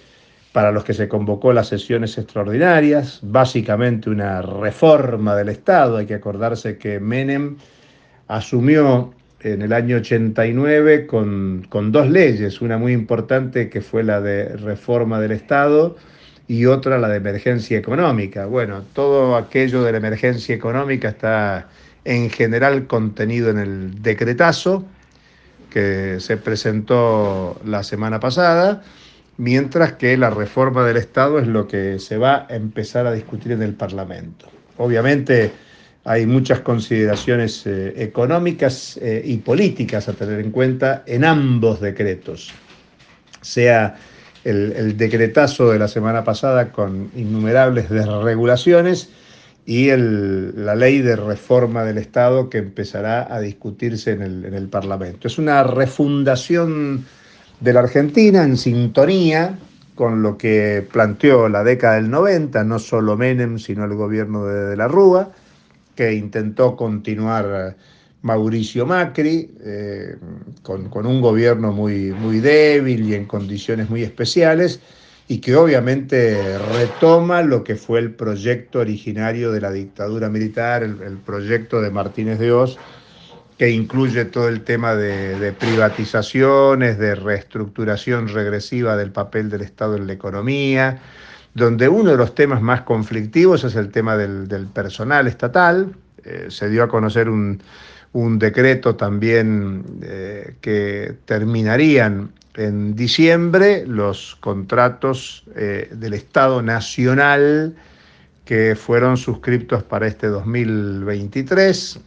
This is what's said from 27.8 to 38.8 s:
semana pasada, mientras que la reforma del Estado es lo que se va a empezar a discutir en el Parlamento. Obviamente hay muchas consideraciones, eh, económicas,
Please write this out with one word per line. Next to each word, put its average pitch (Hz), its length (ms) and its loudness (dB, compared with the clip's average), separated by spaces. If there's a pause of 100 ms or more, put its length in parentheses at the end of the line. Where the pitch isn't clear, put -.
semana 107 360 -6
pasada, 175 640 2 (540)
mientras 135 560 2
que 127 240 2
la 120 140 2
reforma 123 520 0
del 117 140 2
Estado 143 420 0
es 120 80 0
lo 107 180 0
que 98 340 -4
se 110 180 -8
va 139 320 2
a 120 80 -8
empezar 110 500 -4
a 117 60 -2
discutir 107 400 -8
en 110 80 -2
el 104 120 -4
Parlamento. 90 720 -10 (280)
Obviamente 123 800 2 (520)
hay 113 200 0
muchas 131 360 2
consideraciones, 110 1080 -2
eh, 95 300 -6
económicas, 131 1040 -2